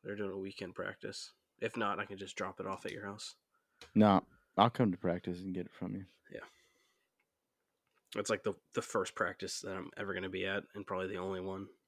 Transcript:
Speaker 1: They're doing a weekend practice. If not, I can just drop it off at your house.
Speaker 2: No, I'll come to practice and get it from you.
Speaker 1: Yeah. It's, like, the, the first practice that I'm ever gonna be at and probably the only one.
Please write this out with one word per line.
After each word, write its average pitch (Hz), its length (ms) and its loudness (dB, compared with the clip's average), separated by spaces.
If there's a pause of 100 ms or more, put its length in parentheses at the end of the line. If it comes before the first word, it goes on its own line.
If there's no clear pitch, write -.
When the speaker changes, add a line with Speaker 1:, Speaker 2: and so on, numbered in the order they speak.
Speaker 1:
They're 104 140 -6
doing 101 140 -2
a 98 60 -4
weekend 95 380 -8
practice. - 560 -8 (300)
If 113 160 -2
not, 101 220 0
I 101 60 -2
can 98 120 -10
just 95 180 -10
drop 95 240 -6
it 98 80 -4
off 95 180 -6
at - 60 -4
your 107 140 -8
house. 101 300 -8 (600)
Speaker 2:
No, 104 300 10 (320)
I'll 107 120 10
come 117 220 4
to 87 60 -2
practice 90 440 -2
and 95 120 -6
get 90 140 -4
it - 60 -18
from 95 220 -6
you. 95 100 -8 (260)
Speaker 1:
Yeah. - 80 -10 (1800)
It's, 101 140 -2
like, 107 140 2
the, 104 120 0 (180)
the 151 80 0
first - 340 0
practice - 460 -2
that 98 140 -6
I'm 92 200 -6
ever 98 180 -4
gonna 92 160 -2
be 95 160 -2
at 98 180 -2 (100)
and 101 120 -10
probably 95 220 -2
the 95 100 -6
only 92 240 -4
one. 95 260 -6 (200)